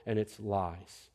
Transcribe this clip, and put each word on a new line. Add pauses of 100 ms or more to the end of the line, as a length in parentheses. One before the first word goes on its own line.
and
its
lies.